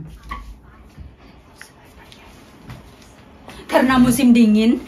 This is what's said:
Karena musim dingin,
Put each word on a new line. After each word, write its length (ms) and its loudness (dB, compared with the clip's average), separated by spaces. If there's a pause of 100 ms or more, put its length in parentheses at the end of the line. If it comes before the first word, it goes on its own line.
(3750)
Karena 320 0
musim 320 2
dingin, 580 4